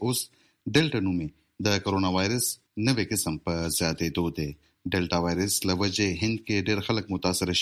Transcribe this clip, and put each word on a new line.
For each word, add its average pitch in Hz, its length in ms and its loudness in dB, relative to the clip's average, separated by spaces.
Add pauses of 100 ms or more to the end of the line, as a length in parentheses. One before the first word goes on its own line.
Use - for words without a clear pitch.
اوس 123 240 0 (480)
ډیلټا 143 320 4
نومي 87 240 0 (380)
د 101 180 2
کرونا 95 320 2
وایرس 107 320 0 (380)
نوی 110 260 2
قسم 80 320 -2
په 85 320 -2
زیاتېدو 82 640 -2
دی. 73 80 -2 (420)
ډیلټا 90 320 2
وایرس 90 320 0 (140)
له 92 100 4
وجې 101 300 2 (100)
هند 110 240 0
کې 98 240 0
ډېر 104 180 2
خلک 110 300 -2
متاثره 90 460 0